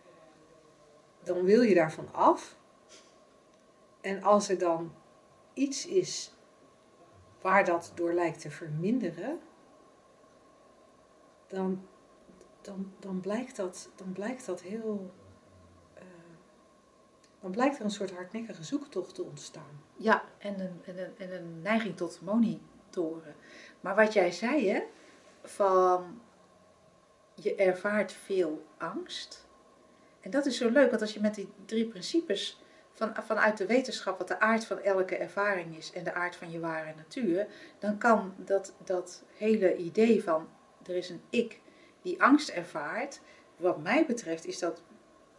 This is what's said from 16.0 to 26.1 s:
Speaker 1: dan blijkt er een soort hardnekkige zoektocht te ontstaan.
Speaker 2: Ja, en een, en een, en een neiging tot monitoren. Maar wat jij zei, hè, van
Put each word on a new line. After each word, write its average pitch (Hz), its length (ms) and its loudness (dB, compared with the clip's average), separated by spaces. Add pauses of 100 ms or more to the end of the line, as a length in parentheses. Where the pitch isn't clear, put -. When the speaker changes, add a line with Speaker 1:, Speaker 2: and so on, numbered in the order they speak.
Speaker 1:
dan 190 100 -8
blijkt 262 280 0
er 214 60 -6
een 208 60 -2
soort 190 200 -6
hardnekkige 180 540 -10
zoektocht 196 500 -6
te 180 80 -6
ontstaan. 147 600 -16 (140)
Speaker 2:
Ja, 214 280 2 (140)
en 196 220 -8
een, 175 240 -8
en 180 140 -12
een, 185 200 -10
en 185 160 -12
een 165 280 -12
neiging 214 340 0
tot 170 260 -8
monitoren. 165 1120 -2 (460)
Maar 185 140 -4
wat 214 180 6
jij 180 200 4
zei, 240 360 0
hè, 247 140 0 (600)
van 185 800 2 (1120)